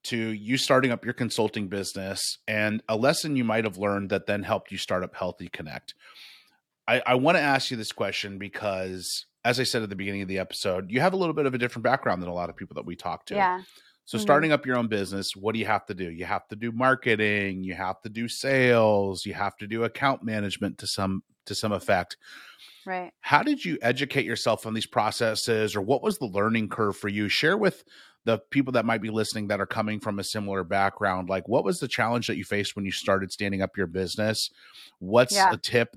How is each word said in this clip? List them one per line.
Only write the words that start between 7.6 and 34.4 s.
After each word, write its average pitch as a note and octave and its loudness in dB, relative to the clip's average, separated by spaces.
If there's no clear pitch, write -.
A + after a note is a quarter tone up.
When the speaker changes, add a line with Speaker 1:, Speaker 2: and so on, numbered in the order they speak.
Speaker 1:
you B2+ -4
this A2 -8
question G2 -4
because, F#2+ -6
as B2 2
I B2 0
said A#2 0
at G2+ -6
the G2 -8
beginning G2 -4
of F#2 -6
the F#2+ -2
episode, F#2 -4
you B2+ 0
have F#3 2
a - -2
little E3+ 0
bit D3 2
of B2+ 0
a B2 -2
different A#2 -4
background G#2+ 2
than F2 -6
a F2 -6
lot F2 -4
of - -16
people F2+ -14
that D2+ -8
we E2+ -8
talk - -8
to. G3+ 2
Speaker 2:
Yeah. F3+ 0
Speaker 1:
So - -4
Speaker 2:
Mm-hmm. - -
Speaker 1:
starting D#3 6
up C#3 2
your B2+ 0
own A#2 0
business, G2 -2
what G#2 -2
do A2+ 0
you G2+ -2
have G#2+ 0
to G#2 -8
do? F2+ -6
You E2+ -8
have F#2+ -4
to G#2+ -12
do A2+ -4
marketing, G#2+ 2
you F2+ -6
have F#2 -4
to A2+ -10
do A2+ -6
sales, A2 4
you F#2 -6
have G2 -4
to G#2 -10
do A2+ 0
account C3 0
management G#2 -2
to G2+ -8
some, F#2+ -2
to G2+ -8
some G#2+ -2
effect. F#2 0
Speaker 2:
Right. F#3 -8
Speaker 1:
How D3+ 4
did C#4+ -2
you E3 -4
educate B2+ 0
yourself A2+ -2
on A2 -4
these A2 -2
processes, A2 0
or G2+ 0
what A#2 2
was G#3 0
the B2+ -2
learning G#2 2
curve G2+ 0
for G#2 -6
you? G#2 0
Share E3 2
with G3+ 0
the A2+ 4
people C3+ 2
that A2+ 4
might A2+ 0
be A2+ -4
listening G#2+ -2
that G2+ 0
are G2 0
coming G#2+ -4
from G2+ -4
a F#2+ -6
similar G2 -4
background, G2 2
like, F#2+ -2
what A#2+ 4
was C3 0
the C3 -4
challenge A#2 0
that A2+ -2
you G2 -6
faced G2+ -2
when G2+ -4
you F#2+ -4
started F#2+ 0
standing G2 -2
up - -4
your F#2+ 0
business? F#2+ -2